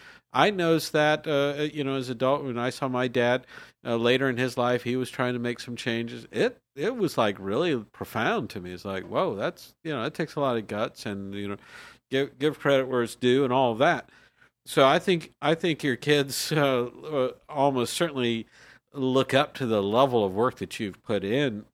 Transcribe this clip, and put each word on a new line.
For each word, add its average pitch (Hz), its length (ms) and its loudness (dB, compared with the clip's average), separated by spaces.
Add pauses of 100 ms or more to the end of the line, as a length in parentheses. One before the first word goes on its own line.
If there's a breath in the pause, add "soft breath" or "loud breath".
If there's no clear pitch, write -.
(340 soft breath)
I 143 160 6
noticed 165 420 0
that, 151 340 2
uh, 143 380 0 (100)
you 147 100 -4
know, 135 120 -2
as 127 120 -6
an 123 80 -6
adult, 135 280 0
when 123 140 -6
I 123 120 -2
saw 135 180 -6
my 127 180 -2
dad, 123 400 2 (380 loud breath)
uh, 117 120 -2
later 127 340 2
in 120 80 -4
his 127 180 -2
life, 123 260 0
he 120 140 -2
was 127 140 -4
trying 123 240 -2
to 123 40 -4
make 120 220 -4
some 120 160 -12
changes. 117 560 -6
It, 208 240 0 (180)
it 196 220 -4
was, 196 220 -2
like, 104 200 2
really 123 380 -2 (160)
profound 123 580 -4
to 101 120 -10
me. 90 100 -12
It's 90 140 -12
like, 95 180 -6
whoa, 135 300 -2
that's, 131 400 -8 (100)
you 156 80 -6
know, 120 120 -4
it 156 100 -6
takes 160 200 -6
a 151 60 -4
lot 131 160 0
of 107 100 -4
guts, 110 380 -6
and, 98 300 -8
you 101 140 -8
know, 101 80 -6 (540 loud breath)
give, 135 280 -2
give 147 200 0
credit 135 300 4
where 127 140 2
it's 113 120 -4
due 127 300 4
and 123 80 0
all 127 200 4
of 110 60 -4
that. 147 300 2 (560 soft breath)
So 139 220 6
I 156 120 6
think, 170 340 0 (100)
I 151 120 2
think 165 300 -2
your 127 120 0
kids, 143 540 0
uh, 135 360 2
uh, 131 460 -2 (180)
almost 139 420 2
certainly 127 540 0 (480 soft breath)
look 131 400 2
up 147 200 2
to 127 120 -6
the 107 160 2
level 117 420 4
of 95 80 0
work 117 260 0
that - 220 -8
you've 98 220 -8
put 101 220 -2
in 113 500 -2